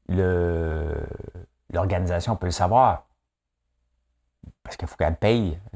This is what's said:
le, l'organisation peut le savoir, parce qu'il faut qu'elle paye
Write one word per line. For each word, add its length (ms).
le, 960
l'organisation 640
peut 120
le 60
savoir, 540
parce 140
qu'il 120
faut 80
qu'elle 200
paye 440